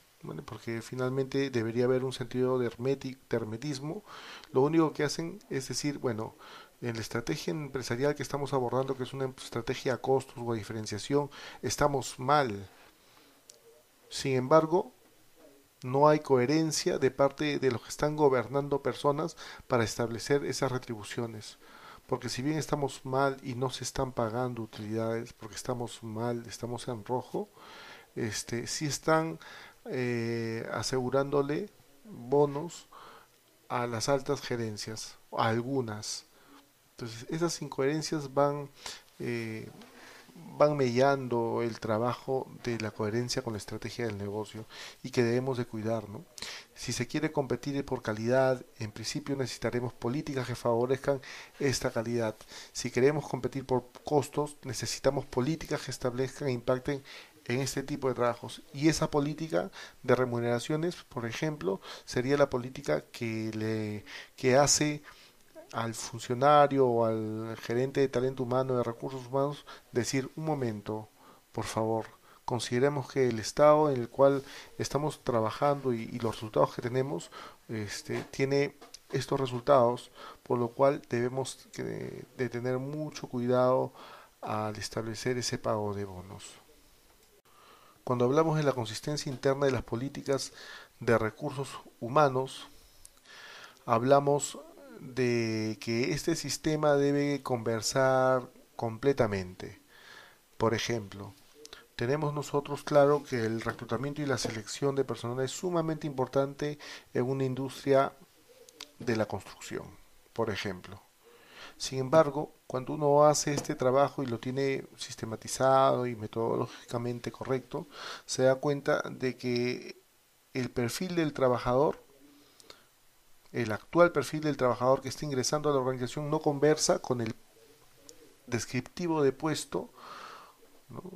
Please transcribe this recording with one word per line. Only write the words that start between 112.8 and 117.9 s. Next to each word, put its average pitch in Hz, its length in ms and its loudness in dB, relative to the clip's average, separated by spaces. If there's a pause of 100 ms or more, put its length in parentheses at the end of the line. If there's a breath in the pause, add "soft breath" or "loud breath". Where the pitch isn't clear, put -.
uno 147 320 8
hace 147 300 4
este - 180 -4
trabajo 135 480 2
y 131 60 -2
lo 117 120 -4
tiene 135 460 -2 (120)
sistematizado 131 1080 2
y 123 100 -4
metodológicamente 117 1160 -4
correcto, 131 560 -6 (400 loud breath)